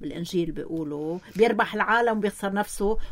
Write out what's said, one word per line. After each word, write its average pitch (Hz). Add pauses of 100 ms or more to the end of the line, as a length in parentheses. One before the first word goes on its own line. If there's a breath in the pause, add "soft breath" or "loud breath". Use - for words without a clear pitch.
بالإنجيل 170
بيقولوا 156 (180 loud breath)
بيربح 220
العالم 220
وبيخسر 202
نفسه 202 (140 soft breath)